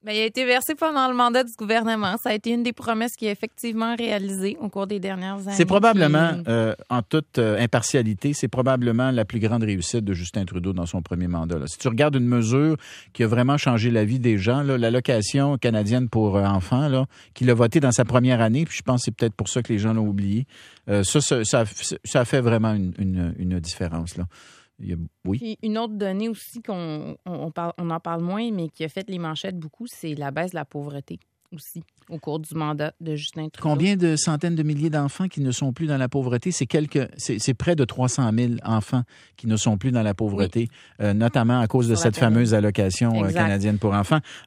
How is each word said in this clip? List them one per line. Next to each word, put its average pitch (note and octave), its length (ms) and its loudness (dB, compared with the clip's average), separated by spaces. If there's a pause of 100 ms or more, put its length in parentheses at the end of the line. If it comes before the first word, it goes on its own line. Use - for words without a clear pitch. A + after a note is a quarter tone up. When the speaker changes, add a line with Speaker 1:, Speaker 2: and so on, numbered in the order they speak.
Speaker 1:
Ben, G#3+ 80 -10
il G#3+ 100 0
a A3 40 2
été B3+ 200 -2
versé B3+ 300 0
pendant D4 320 0
le B3+ 80 0
mandat B3 280 2
du A#3 140 -6
gouvernement. A3 600 -2
Ça - 120 -4
a A3 60 0
été G#3+ 160 -4
une A#3+ 100 0
des A#3+ 120 -2
promesses A#3 420 -4
qui A3+ 100 -8
est G#3 60 -2
effectivement A3+ 640 -6
réalisée G3+ 680 -4
au G#3+ 80 -6
cours G3 160 -4
des G3+ 140 -6
dernières F#3+ 400 -8
années. G3 140 -8
Speaker 2:
C'est F#3 120 6
probablement, F#3 680 6
Speaker 1:
Puis F3 120 -8
Speaker 2:
euh, A2+ 280 2 (160)
en B2 100 0
toute, - 380 -2
euh, G#2+ 200 2
impartialité, A#2 720 0
c'est C#3 140 -4
probablement B2 640 0
la A#2+ 160 0
plus A2+ 140 -6
grande A2+ 240 0
réussite G#2 420 -2
de G2 80 -2
Justin F2 320 -4
Trudeau F2+ 280 -6
dans F2 120 -4
son E2+ 160 -6
premier F2 260 -4
mandat, E2+ 300 -2
là. C#2+ 80 -4
Si - 140 -10
tu - 80 -2
regardes C#3 300 2
une B2 100 2
mesure B2 500 2 (360)
qui A#2+ 100 0
a A2+ 40 2
vraiment B2 300 2
changé A#2+ 320 2
la A2 160 4
vie B2 140 0
des A2+ 180 4
gens, A#2 240 2
là, C3+ 160 0
l'allocation B2 800 2
canadienne A2+ 500 2
pour, G#2+ 300 2
euh, G2 60 4
enfants, G2+ 440 2
là, C3 200 0 (260)
qu'il B2 160 2
a A#2+ 60 8
votée A#2 240 4
dans C3+ 120 4
sa A#2+ 140 4
première B2 360 4
année, A2+ 240 2
puis - 120 -10
je - 60 -12
pense B2 180 0
que - 40 -6
c'est A2 100 -4
peut-être A2+ 180 0
pour - 160 -6
ça A#2+ 140 -2
que A#2+ 100 -2
les G#2 60 0
gens A2 140 0
l'ont A2 140 0
oublié, G2+ 380 -2 (420)
euh, G2+ 140 2
ça, G2 180 2
ça, C3 240 0
ça, A#2 200 2 (400)
ça - 160 2
a A#2+ 60 4
fait C3+ 160 0
vraiment A2+ 340 2
une, F#2 240 -2
une, F#2 400 0
une F2+ 200 -2
différence, E2 580 -6
là. F2+ 80 -6 (520)
Il G2 120 -12
y - 20 -4
a, E2+ 60 -6 (260)
oui. F#2+ 140 -2
Speaker 1:
Puis A3 260 -8
une G#3+ 140 -4
autre A3+ 160 -6
donnée G3+ 340 -4
aussi A#3 340 -12
qu'on D#3+ 540 -8 (100)
on, F3+ 60 -12
on E3 180 -8
parle, E3+ 280 -8
on E3+ 140 -6
en E3 100 -6
parle E3+ 200 -6
moins, G#3 300 -4
mais F3 160 -4
qui - 160 -10
a D#3+ 60 -6
fait G3 200 -10
les F#3 100 -8
manchettes E3+ 380 -8
beaucoup, D#3+ 300 -14
c'est D#3 280 -10
la C#3+ 160 -8
baisse E3 200 -4
de F3+ 60 -8
la D3 80 -8
pauvreté C#3+ 520 -12 (360)
aussi E3 280 -18 (280)
au E3 80 -12
cours D3+ 220 -8
du D#3 160 -14
mandat D3+ 440 -4
de D#3+ 160 -8
Justin D#3 320 -10
Trudeau. - 220 -4
Speaker 2:
Combien E3 260 2
de E3+ 220 2
centaines E3 360 0
de D#3+ 100 0
milliers D3+ 260 0
d'enfants D3+ 400 -2
qui - 100 -8
ne C3+ 120 0
sont C3+ 200 -2
plus D#3+ 160 -4
dans D3 80 0
la C3 140 0
pauvreté ? B2 420 -2
C'est C#3+ 140 -2
quelques, D3 500 0
c'est, - 240 -4
c'est C3 140 0
près E3+ 240 0
de C3+ 80 4
trois B2+ 240 0
cent B2 240 0
mille A#2+ 320 2
enfants A2+ 380 0 (340)
qui - 100 -6
ne A2 80 2
sont G#2+ 220 2
plus B2+ 140 -2
dans A#2+ 120 2
la G#2 100 0
pauvreté, G2+ 540 -2 (320)
Speaker 1:
Oui. G#2 60 -2
Speaker 2:
euh, G2+ 80 2
notamment A#2 480 4
à A2 60 2
cause A#2+ 200 2
de A#2 80 4
Speaker 1:
Sur G#2 120 2
la A2 40 4
Speaker 2:
cette - 80 -6
Speaker 1:
période. A2+ 140 6
Speaker 2:
fameuse A#2 200 4
allocation, G#2+ 720 2
euh, G2 40 2
Speaker 1:
Exact. - 160 2
Speaker 2:
canadienne G2+ 360 2
pour G#2 140 0
enfants. G#2 260 2 (280)